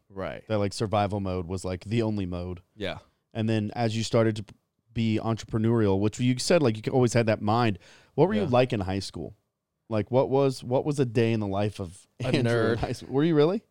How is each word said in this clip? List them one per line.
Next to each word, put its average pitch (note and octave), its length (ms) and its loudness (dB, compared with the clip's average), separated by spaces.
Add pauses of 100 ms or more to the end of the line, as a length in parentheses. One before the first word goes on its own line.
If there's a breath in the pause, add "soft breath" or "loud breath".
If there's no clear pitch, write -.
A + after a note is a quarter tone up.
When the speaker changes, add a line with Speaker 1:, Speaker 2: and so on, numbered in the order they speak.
(160)
Speaker 1:
Right. E2 320 -8
Speaker 2:
That, A2 120 -2
like, G2+ 140 -2
survival G#2 460 -2
mode F#2 260 -4
was, F2+ 200 -8
like, F#2 200 -6
the A#2 160 0
only G#2 240 -2
mode. F2 360 -8 (140)
Speaker 1:
Yeah. F2+ 240 -8 (340)
Speaker 2:
And A2 160 -2
then G#2+ 260 0
as A2+ 220 -2
you A2+ 60 -2
started A2 340 0
to A2 60 -10
p-, - 120 -20 (380)
be A2 280 0
entrepreneurial, A2 760 0
which G#2 200 -2
you B2+ 200 0
said, F3 240 2
like, A2+ 140 2
you G#2+ 80 -12
c-, - 60 -2
always B2 220 4
had A#2 140 4
that A2 140 0
mind. G#2+ 360 2 (380 soft breath)
What D3+ 140 4
were G#3+ 40 -2
you G#3+ 100 0
Speaker 1:
Yeah. E3 60 -2
Speaker 2:
like B2+ 240 4
in A2 60 0
high F#2+ 200 -2
school? E2 360 -10 (540)
Like, G#2+ 220 -2
what B2+ 180 4
was, C3+ 340 2
what B2 220 0
was D3 140 -2
a C3+ 60 4
day A2+ 280 2
in G#2+ 80 0
the G2+ 60 -2
life G2+ 340 -2
of F2+ 260 -12 (140)
Speaker 1:
A B2 60 -4
Speaker 2:
Andrew C#3+ 120 2
in B2 60 0
Speaker 1:
nerd. A#2 320 2
Speaker 2:
high B2 160 -4
school? - 200 -14
Were C#3 120 2
you E3+ 100 2
really? E3+ 360 4